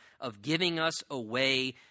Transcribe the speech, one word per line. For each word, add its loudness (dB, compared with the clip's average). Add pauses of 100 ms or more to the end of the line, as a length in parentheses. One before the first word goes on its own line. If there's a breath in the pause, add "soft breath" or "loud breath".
(200 soft breath)
of -8
giving 0
us 0 (160)
a -6
way 2 (160 soft breath)